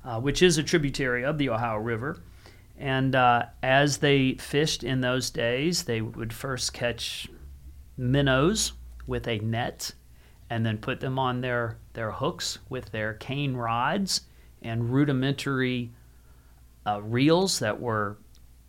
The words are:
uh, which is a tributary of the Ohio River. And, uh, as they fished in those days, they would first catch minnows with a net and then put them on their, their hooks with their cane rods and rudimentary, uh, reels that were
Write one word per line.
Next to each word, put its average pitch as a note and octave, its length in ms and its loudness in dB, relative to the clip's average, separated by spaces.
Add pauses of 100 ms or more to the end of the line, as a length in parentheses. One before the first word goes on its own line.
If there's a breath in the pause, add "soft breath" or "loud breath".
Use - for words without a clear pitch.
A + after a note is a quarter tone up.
uh, A#2 160 -4
which C#3 200 0
is F3 160 8
a D#3 60 2
tributary C3+ 600 0
of D3+ 140 0
the C#3 120 0
Ohio A2+ 280 0
River. A#2 440 -4 (560 loud breath)
And, C3 360 0
uh, A#2+ 340 6 (140)
as C3+ 360 6
they C#3 380 4
fished - 500 0
in C3 160 0
those B2+ 280 0
days, C3 540 0
they A2+ 180 -2
would A2+ 300 -6
first C3 420 -4
catch - 560 -6 (680)
minnows C#3 760 2 (320)
with B2 220 -6
a A2+ 120 -2
net A2+ 520 -4 (580 soft breath)
and A2+ 160 -2
then A2 120 0
put B2 220 -6
them C3 180 -4
on B2 240 0
their, A#2+ 360 -2 (160)
their A2+ 180 -6
hooks C#3+ 480 -6 (100)
with B2+ 220 -8
their A2 220 -4
cane C3+ 420 -4
rods B2+ 640 -2 (400 soft breath)
and A#2 300 -2
rudimentary, C3 1000 0 (920 soft breath)
uh, G#2 160 -2
reels D3 580 4
that G#2+ 200 0
were G#2+ 380 -2 (520)